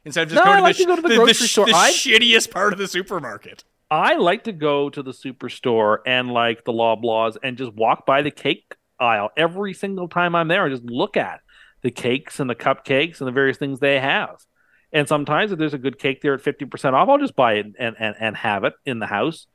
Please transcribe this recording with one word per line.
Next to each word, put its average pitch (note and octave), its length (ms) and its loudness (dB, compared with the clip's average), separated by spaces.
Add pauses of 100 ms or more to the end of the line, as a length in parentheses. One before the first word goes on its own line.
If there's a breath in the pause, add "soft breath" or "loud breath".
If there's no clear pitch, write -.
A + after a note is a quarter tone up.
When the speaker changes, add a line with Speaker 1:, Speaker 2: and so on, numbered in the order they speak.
Speaker 1:
instead E3 200 -2
of D#3 40 -4
just B3 160 4
Speaker 2:
No, - 0 -
Speaker 1:
going G4+ 120 6
Speaker 2:
I - 20 6
Speaker 1:
to F#4+ 40 4
Speaker 2:
like F4+ 140 4
Speaker 1:
the, F#4+ 60 0
Speaker 2:
to F4 60 4
go F4+ 80 2
to E4+ 60 -6
the B3 60 0
Speaker 1:
the, A#3 80 4
Speaker 2:
grocery A3+ 160 6
Speaker 1:
the, A3+ 160 0
Speaker 2:
store. G3+ 180 4
Speaker 1:
the A3+ 60 4
Speaker 2:
I G3+ 180 6
Speaker 1:
shittiest A#3 600 2
part G3 240 0
of F3+ 40 -10
the G3 100 -6
supermarket? C#3 760 -10 (260)
Speaker 2:
I G3 260 2
like G#3 280 0
to A#3 80 -8
go C#3+ 380 -2
to C#3+ 120 -12
the C3 100 -12
superstore A#2 920 -2
and, B2+ 260 0
like, A#2 320 0
the B2 80 -4
Loblaws A2+ 720 0
and B2+ 140 -8
just B2 180 -10
walk A2+ 300 0
by C#3 180 4
the D3 80 -4
cake - 440 -6 (240)
aisle A2 380 0
every F3 380 -2
single F#3+ 340 -8
time F3 260 -2
I'm E3 140 0
there F#3 160 2
and C#3+ 100 -2
just A#2+ 140 -10
look C#3+ 280 -4
at G2 240 -4 (420 soft breath)
the B2 80 -2
cakes - 500 -6
and C3+ 80 -4
the A#2+ 60 -6
cupcakes C#3 640 -2
and C#3 80 -6
the B2+ 40 -6
various C3+ 260 0
things C#3 220 -8
they C#3 200 2
have. D3 360 -4 (560)
And D3 160 0
sometimes D3+ 420 0
if F3+ 80 -6
there's D3+ 160 -4
a C#3+ 40 -10
good B2+ 200 -6
cake C3+ 240 -4
there C#3 120 0
at C3 80 -6
fifty C#3+ 240 -6
percent B2+ 280 -2
off, E3+ 140 4
I'll C#4+ 100 4
just C#4+ 160 -4
buy A#2 200 2
it G#2 120 -2 (120)
and, A2+ 200 -6
and, A2 220 -4
and A2 160 -4
have G#2 280 -2
it D3 100 -4 (120)
in B2 120 -6
the G#2+ 80 -6
house G#2+ 480 -4